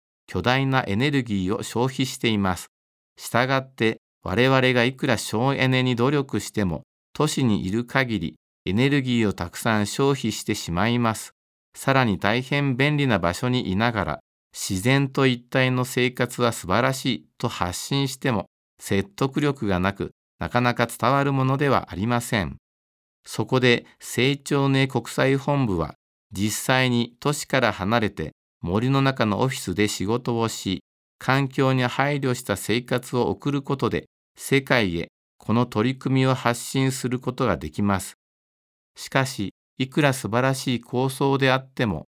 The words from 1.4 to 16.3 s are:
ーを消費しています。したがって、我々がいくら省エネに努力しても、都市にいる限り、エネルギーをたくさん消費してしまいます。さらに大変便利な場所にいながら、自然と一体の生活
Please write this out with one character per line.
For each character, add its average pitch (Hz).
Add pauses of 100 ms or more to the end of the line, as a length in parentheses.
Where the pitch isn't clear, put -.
ー 117
を -
消 120
費 131
し -
て 120
い 107
ま 95
す。 - (480)
し -
た 123
が 135
っ 131
て、 113 (240)
我 98
々 131
が 120
い 131
く 147
ら 120
省 123
エ 131
ネ 127
に 127
努 120
力 135
し -
て 104
も、 80 (320)
都 147
市 143
に 101
い 92
る 117
限 120
り、 82 (280)
エ 90
ネ 127
ル 143
ギ 120
ー 104
を 95
た 87
く -
さ 110
ん 101
消 139
費 123
し -
て 107
し -
ま 90
い 120
ま 113
す。 - (420)
さ -
ら 131
に 98
大 113
変 139
便 147
利 143
な 110
場 87
所 127
に 123
い 92
な 117
が 101
ら、 76 (320)
自 92
然 135
と 135
一 120
体 127
の 127
生 127
活 123